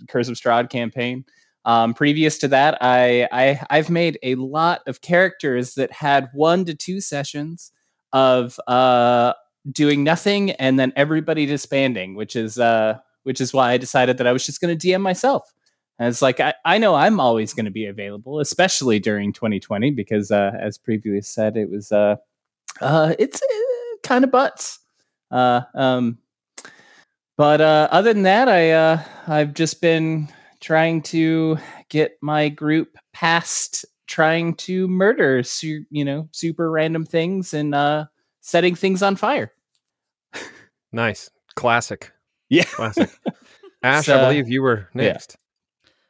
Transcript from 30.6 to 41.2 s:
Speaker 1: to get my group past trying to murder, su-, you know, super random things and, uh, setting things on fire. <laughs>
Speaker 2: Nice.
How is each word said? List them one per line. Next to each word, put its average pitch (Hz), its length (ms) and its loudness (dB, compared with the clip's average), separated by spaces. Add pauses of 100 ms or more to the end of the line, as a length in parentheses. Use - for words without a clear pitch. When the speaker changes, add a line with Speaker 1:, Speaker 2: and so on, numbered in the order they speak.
Speaker 1:
to 160 540 0 (300)
get - 340 -2
my 151 280 0
group 151 480 -2 (160)
past - 720 -2 (200)
trying 165 500 0
to 185 340 -4
murder, 185 540 2
su-, 151 480 -10
you 147 120 -4
know, 143 300 -6
super 165 360 -4
random 160 360 -2
things 175 480 -4
and, 151 200 -4
uh, 147 320 0 (360)
setting 175 340 2
things 190 260 -2
on 196 140 2
fire. 214 380 -2 (800)
<laughs> - 80 -14 (500)
Speaker 2:
Nice. 113 380 -4 (260)